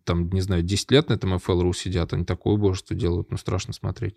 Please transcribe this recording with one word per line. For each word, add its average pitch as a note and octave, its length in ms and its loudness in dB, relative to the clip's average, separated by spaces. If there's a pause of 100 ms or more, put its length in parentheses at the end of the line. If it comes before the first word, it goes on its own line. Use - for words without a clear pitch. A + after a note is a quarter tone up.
там, E2+ 280 0
не F#2+ 100 2
знаю, F#2 220 2
десять F#2+ 280 -2
лет C#3+ 180 6
на - 40 4
этом F#2+ 220 0
F - 140 -4
L F#2 60 4
точка F2+ 80 4
ру F2+ 100 2
сидят, F2+ 400 -2
они F2 120 0
такое G2 300 0
убожество G2 400 0
делают, F2+ 360 -2
ну, F#2 60 -4
страшно - 360 -4
смотреть. - 440 -6